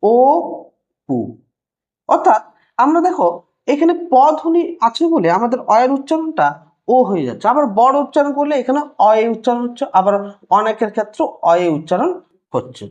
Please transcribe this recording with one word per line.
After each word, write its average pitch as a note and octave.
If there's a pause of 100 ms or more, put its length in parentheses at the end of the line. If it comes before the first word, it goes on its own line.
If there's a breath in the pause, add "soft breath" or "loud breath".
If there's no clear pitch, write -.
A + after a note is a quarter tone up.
ও G#3 (920)
পু। C#3 (920)
অর্থাৎ C4 (360)
আমরা D4+
দেখো F4+ (420)
এখানে D4+ (180)
প - (240)
ধ্বনি E4 (180)
আছে A#3 (100)
বলে G3
আমাদের A#3 (140)
অয়ের B3
উচ্চারণটা D#4 (420)
ও A#3
হয়ে F#3+
যাচ্ছে, A#2+
আবার C#4+ (160)
বড় C4
উচ্চারণ C#4+
করলে C#4+
এখানে C4 (180)
অয়ে A3
উচ্চারণ A#3+
হচ্ছে, A#3+
আবার F#3+ (360)
অনেকের G#3+
ক্ষেত্রে G#3+ (200)
অয়ে E3+
উচ্চারণ F#3 (420)
হচ্ছে। -